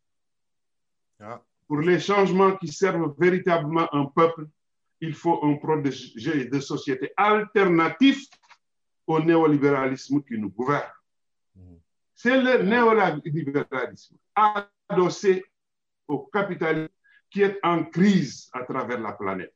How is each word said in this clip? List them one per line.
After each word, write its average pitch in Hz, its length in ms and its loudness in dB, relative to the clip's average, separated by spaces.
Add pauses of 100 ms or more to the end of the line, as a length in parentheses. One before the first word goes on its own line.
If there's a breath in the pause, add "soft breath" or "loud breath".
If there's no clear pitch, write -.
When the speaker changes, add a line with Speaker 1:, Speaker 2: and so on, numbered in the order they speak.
(1200)
Speaker 1:
Ah. 113 200 -14 (240)
Speaker 2:
Pour 151 160 -4
les 170 180 2
changements 190 560 2
qui 170 100 -12
servent 170 500 -2
véritablement 165 800 0
un 143 120 0
peuple, 165 420 0 (520)
il 156 140 -8
faut 170 300 -2
un 147 100 2
projet 139 920 -4
de 135 120 -4
société 139 580 -6
alternatif 202 1080 2 (800)
au 156 140 0
néolibéralisme 143 1040 2
qui 117 140 -10
nous 104 140 -6
gouverne. 123 320 -2 (720)
Speaker 1:
Mhm. 87 240 -20 (380)
Speaker 2:
C'est 262 240 2
le 247 240 2
néolibéralisme 151 1500 -2 (720)
adossé 185 560 2 (640)
au 147 100 -4
capitalisme 160 680 -4 (420 soft breath)
qui 196 120 -2
est 196 200 0
en 170 220 0
crise 170 680 2
à 127 120 -10
travers 123 340 -6
la 110 140 -8
planète. 95 440 -8